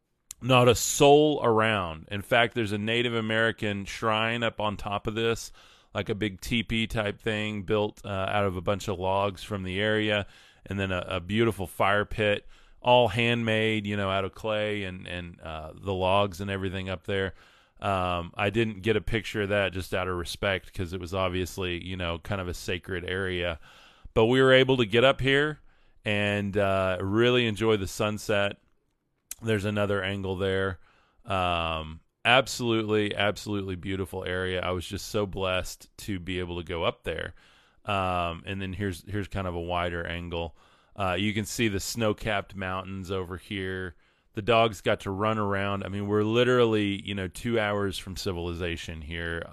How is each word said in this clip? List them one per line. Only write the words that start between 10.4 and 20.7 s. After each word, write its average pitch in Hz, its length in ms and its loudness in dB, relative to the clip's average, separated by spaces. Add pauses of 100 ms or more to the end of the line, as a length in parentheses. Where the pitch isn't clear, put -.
and 98 120 -4
then 95 140 0
a, 90 160 -2
a 92 100 -2
beautiful 101 480 0
fire 101 380 2
pit, 104 400 0 (360)
all 123 280 6
handmade, 110 760 0
you 104 120 -2
know, 98 120 0
out 98 140 0
of 92 100 -6
clay 107 520 -2
and, 92 220 -10
and, 87 340 -10
uh, 80 340 -10
the 98 180 -4
logs 92 460 2
and 101 100 -6
everything 95 380 -4
up 92 180 -8
there. 95 280 -2 (480)
Um, 90 560 -2
I 104 120 0
didn't 107 320 -2
get 110 140 2
a 104 60 0
picture 107 400 -2
of 98 80 -2
that 98 240 0
just 92 200 -6
out 92 140 -2
of 92 80 -2
respect 92 580 -4